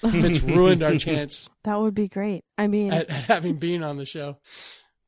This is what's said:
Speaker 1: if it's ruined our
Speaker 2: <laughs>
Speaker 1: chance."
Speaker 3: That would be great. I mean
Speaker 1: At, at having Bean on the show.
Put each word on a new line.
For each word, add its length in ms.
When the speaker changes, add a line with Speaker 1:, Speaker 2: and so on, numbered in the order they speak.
Speaker 1:
if 100
it's 280
ruined 420
our 120
Speaker 2:
<laughs> 20
Speaker 1:
chance." 520
Speaker 3:
That 180
would 140
be 120
great. 380
I 100
mean 260
Speaker 1:
At, 160
at 140
having 320
Bean 260
on 160
the 80
show. 320